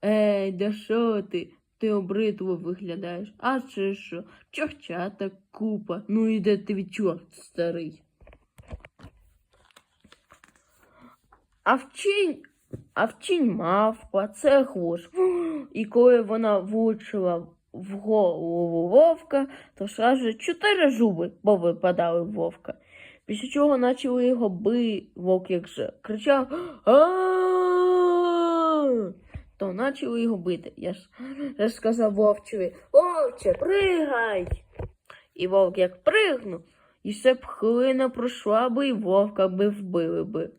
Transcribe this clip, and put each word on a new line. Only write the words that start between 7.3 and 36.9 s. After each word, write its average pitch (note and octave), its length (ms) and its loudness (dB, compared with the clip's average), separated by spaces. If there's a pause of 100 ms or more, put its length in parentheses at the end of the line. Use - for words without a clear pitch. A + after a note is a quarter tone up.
старий». E3 680 -8 (3500)
А A3+ 100 4
вчинь, G4 680 -2 (520)
а F#3+ 100 0
вчинь A#3+ 500 -2
мавпа, G3+ 760 0
це C4+ 360 4
хвощ. F3 460 -6 (300)
<gasps> D#4+ 320 -8
І G#3+ 120 -4
коли A#3+ 360 6
вона A3 380 0
влучила G3+ 880 -2 (260)
в F#3+ 180 -14
голову F3 1000 0
вовка, C#4 580 4 (280)
то G3+ 140 -8
сразу A#3+ 460 0
чотири F4 560 0
зуби G#3+ 420 0 (100)
повипадали F3 800 2
в E3+ 100 -8
вовка. E3+ 420 -8 (520)
Після G#3+ 220 -8
чого C#4+ 320 2
почали B3 460 0
його A#3+ 220 2
би-, G#3+ 580 -2 (100)
вовк F#3 340 -2
як F3 180 -4
же - 240 -8 (100)
кричав: B3+ 440 0 (220)
<gasps> C#4 160 -20
«А!», F4 2250 2 (440)
то G3 180 -6
почали A#3+ 480 -4
його A#3 140 0
бити. E3+ 400 -6
Я - 160 -8
ж, - 180 -16 (480)
я G#3+ 100 2
ж A#3 60 -4
сказав A3 400 0
вовчеві: G#3 600 0 (180)
«Вовче, D#4+ 600 4
пригай!» C#4+ 960 0 (840)
І - 120 -4
вовк F#3+ 320 4
як F3+ 260 -2
пригнув, C#4 560 2 (420)